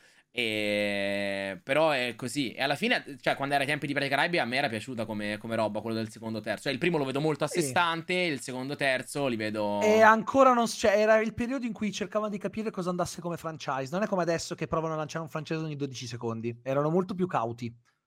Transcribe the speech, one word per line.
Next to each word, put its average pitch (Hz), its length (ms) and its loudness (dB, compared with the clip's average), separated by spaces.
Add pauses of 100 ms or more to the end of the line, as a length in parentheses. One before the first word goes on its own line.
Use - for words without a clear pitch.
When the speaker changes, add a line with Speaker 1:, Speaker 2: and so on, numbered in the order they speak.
(320)
Speaker 1:
E... 101 1300 -2
Però 151 260 2
è 123 260 0
così. 123 380 -6
E - 80 -6
alla 143 140 0
fine, 180 440 -2
cioè, 147 160 0
quando 139 200 -2
era 139 80 2
ai 131 60 -2
tempi 151 180 -2
di 139 60 -2
Pirati 139 160 0
dei 139 80 2
Caraibi, 170 200 2
a 143 80 2
me 120 120 0
era 139 120 2
piaciuta 113 360 -4
come, 104 340 -4
come 113 160 -4
roba, 107 260 0
quello 113 140 -4
del 110 160 -2
secondo 110 280 -8
terzo. 104 240 -4
Cioè, - 80 0
il 131 60 -2
primo 170 220 2
lo 143 40 0
vedo 131 160 -2
molto 151 260 0
a - 20 -4
sé 175 140 0
Speaker 2:
Sì. 143 80 0
Speaker 1:
stante, 165 440 0
il 175 260 0
secondo 131 360 -6
terzo 135 500 0
li 123 100 2
vedo 110 460 0
Speaker 2:
E 214 220 6
ancora 247 500 8
non 233 140 2
s-, - 100 -6
cioè, 208 220 4
era 220 200 6
il 220 140 -2
periodo 240 320 -4
in 226 80 -4
cui 202 180 -2
cercavano 208 380 -4
di 208 80 -6
capire 214 320 -4
cosa 180 220 -4
andasse 175 300 -4
come 170 160 -6
franchise. 143 540 -6
Non 185 120 0
è 214 40 -2
come 202 140 0
adesso 165 320 0
che 165 140 -6
provano 160 260 -2
a 156 40 -4
lanciare 156 260 -6
un 147 80 -10
franchise 160 300 -4
ogni 156 140 -6
dodici 135 300 -6
secondi. 117 580 -4
Erano 143 280 2
molto 185 240 0
più 180 100 0
cauti. 117 500 -4 (320)